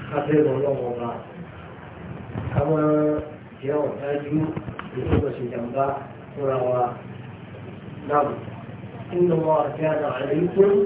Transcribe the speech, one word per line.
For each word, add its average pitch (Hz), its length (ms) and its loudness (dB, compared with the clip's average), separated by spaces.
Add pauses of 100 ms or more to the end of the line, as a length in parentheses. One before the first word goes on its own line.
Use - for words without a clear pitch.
ká 147 160 -4
bẹ̀rù 147 300 4
ọlọ́run 131 360 0
ọba, 120 240 -4 (1400)
ká - 160 2
má 151 200 4 (720)
jẹ́ 135 200 -2
ọ̀dájú, 143 640 0 (520)
èyí 127 240 0
tó 139 160 4
ṣe 127 180 -6
jàmbá 120 380 -2 (420)
fúnra 135 300 -2
wa. 123 260 2 (1200)
Naam, 147 240 4 (800)
إن 175 240 4
الله 156 320 4 (100)
كان 156 300 0
عليكم 160 680 4 (140)